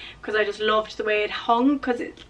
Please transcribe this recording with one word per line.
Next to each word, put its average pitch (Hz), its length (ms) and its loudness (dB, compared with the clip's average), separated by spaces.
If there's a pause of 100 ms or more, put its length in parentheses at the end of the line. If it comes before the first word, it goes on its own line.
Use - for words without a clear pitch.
(220)
'cause 214 140 -4
I 214 80 4
just 202 160 -4
loved 214 380 0
the 214 80 -4
way 214 180 0
it 208 80 -4
hung, 254 480 2
'cause 240 220 -2
it, - 280 -12